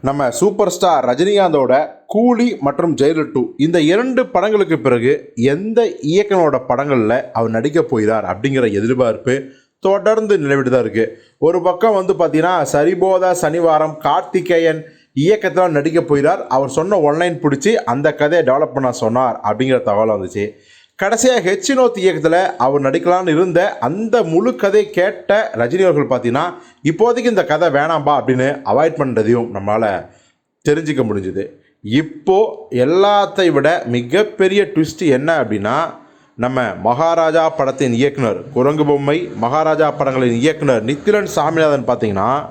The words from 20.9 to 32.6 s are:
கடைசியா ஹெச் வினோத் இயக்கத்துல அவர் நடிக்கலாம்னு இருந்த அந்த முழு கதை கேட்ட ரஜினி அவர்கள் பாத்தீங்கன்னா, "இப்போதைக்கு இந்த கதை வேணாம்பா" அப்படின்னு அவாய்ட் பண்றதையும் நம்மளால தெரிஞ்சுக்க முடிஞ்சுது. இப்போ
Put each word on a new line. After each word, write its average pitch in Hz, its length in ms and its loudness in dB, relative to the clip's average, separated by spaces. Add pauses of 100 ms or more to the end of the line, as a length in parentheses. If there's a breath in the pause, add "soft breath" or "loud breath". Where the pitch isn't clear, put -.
கடைசியா 226 360 2
ஹெச் 196 360 -2
வினோத் 240 240 2
இயக்கத்துல 170 460 2 (120)
அவர் 139 240 2
நடிக்கலாம்னு 170 480 0
இருந்த 175 480 0
அந்த 214 460 -2
முழு 185 320 0
கதை 202 340 0
கேட்ட 202 640 0
ரஜினி 123 320 0
அவர்கள் 139 340 0
பாத்தீங்கன்னா, 143 340 -2 (380 loud breath)
"இப்போதைக்கு 226 340 0
இந்த 202 200 2
கதை 156 240 0
வேணாம்பா" 147 520 0
அப்படின்னு 127 440 -2
அவாய்ட் 151 340 0
பண்றதையும் 117 540 0
நம்மளால 101 520 -2 (640 soft breath)
தெரிஞ்சுக்க 147 420 0
முடிஞ்சுது. 95 360 -6 (340 soft breath)
இப்போ 160 880 -2